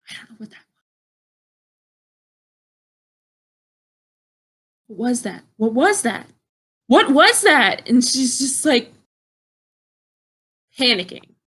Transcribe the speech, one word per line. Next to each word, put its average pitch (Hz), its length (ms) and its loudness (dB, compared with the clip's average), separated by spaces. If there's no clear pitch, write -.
I - 60 -18
don't - 140 -20
know 226 80 -20
what 214 120 -18
that - 80 -20
was. - 60 -20
What 214 100 -20
was 240 260 -4
that? 180 200 -12
What 220 160 -2
was 349 300 2
that? 196 240 -8
What 320 240 4
was 359 300 4
that? 277 460 2
And 247 160 2
she's 254 360 -2
just, 269 260 -6
like, 285 260 0
panicking. 226 580 -4